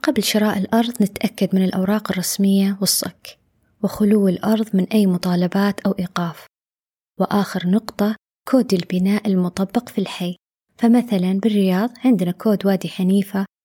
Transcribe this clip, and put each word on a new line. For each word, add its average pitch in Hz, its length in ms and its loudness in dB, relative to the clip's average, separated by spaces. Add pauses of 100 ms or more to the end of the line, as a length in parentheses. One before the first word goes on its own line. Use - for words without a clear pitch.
قبل 233 200 0
شراء 214 340 0
الأرض 226 460 0
نتأكد - 520 -2
من 190 80 2
الأوراق 190 480 -2
الرسمية 196 680 0
والصك، - 580 -4 (440)
وخلو 208 440 2
الأرض 214 480 0
من 185 80 2
أي 208 240 2
مطالبات 180 720 0
أو 190 120 0
إيقاف. 175 540 -6 (720)
وآخر 185 500 -2
نقطة، 214 460 0 (320)
كود 247 260 2
البناء 185 540 0
المطبق 190 640 -2
في - 120 -4
الحي. 180 340 -8 (420)
فمثلًا 226 560 2
بالرياض 196 560 0 (160)
عندنا 185 260 2
كود 202 340 0
وادي 190 240 0
حنيفة 196 560 0 (200)